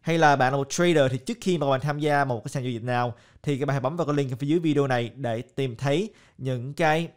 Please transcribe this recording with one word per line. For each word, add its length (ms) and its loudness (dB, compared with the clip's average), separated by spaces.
Hay 160 -2
là 180 6
bạn 160 2
là 60 0
một 120 -2
trader 420 4
thì 60 -4
trước 240 -6
khi 160 0
mà 120 0
bạn 100 2
tham 200 -4
gia 260 2
một 180 -4
cái 60 -10
sàn 140 -6
giao 80 -4
dịch 120 -6
nào 300 -2
thì 160 -2
các 60 -2
bạn 80 -2
hãy 80 -2
bấm 160 -2
vào 100 0
cái 80 0
link 180 -2
ở 20 -6
phía 120 -4
dưới 120 2
video 280 2
này 280 0
để 260 -4
tìm 340 -6
thấy 340 -2
những 360 -6
cái 440 0